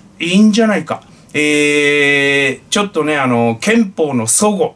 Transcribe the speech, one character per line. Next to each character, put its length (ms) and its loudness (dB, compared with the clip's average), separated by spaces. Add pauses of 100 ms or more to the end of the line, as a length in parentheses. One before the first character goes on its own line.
(180)
い 160 -2
い 60 4
ん 120 6
じ 100 2
ゃ 40 2
な 100 0
い 80 -6
か。 180 -8 (300)
え 1300 0
ー、 100 -20
ち 80 -2
ょ 80 0
っ 40 -14
と 140 -4
ね、 120 -2
あ 100 -2
の、 340 0
憲 360 0
法 180 -2
の 120 -4
齟 300 0
齬 100 0
っ 100 -12